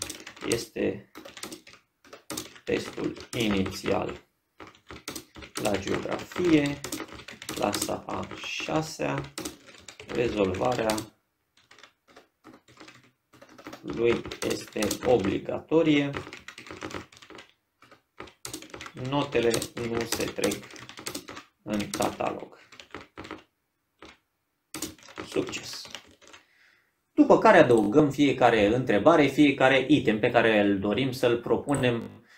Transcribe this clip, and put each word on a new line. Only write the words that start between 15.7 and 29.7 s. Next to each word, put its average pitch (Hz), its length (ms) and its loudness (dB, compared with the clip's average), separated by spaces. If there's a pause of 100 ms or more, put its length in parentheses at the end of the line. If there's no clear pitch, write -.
Notele 123 420 0 (380)
nu 117 100 -2
se 113 260 -4
trec - 380 -4 (1000)
în 104 260 -4
catalog.” - 680 -4 (2750)
Succes! - 540 -6 (1300)
După 294 220 8
care 208 200 8
adăugăm 123 520 6
fiecare 123 560 4
întrebare, 123 600 4
fiecare 135 600 4